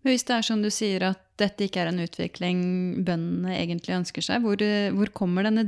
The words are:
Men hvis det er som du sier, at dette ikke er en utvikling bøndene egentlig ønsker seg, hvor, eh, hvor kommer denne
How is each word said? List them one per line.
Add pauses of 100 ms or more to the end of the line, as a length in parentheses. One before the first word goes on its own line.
Men
hvis
det
er
som
du
sier,
at (180)
dette
ikke
er
en
utvikling (480)
bøndene
egentlig
ønsker
seg,
hvor,
eh,
hvor
kommer
denne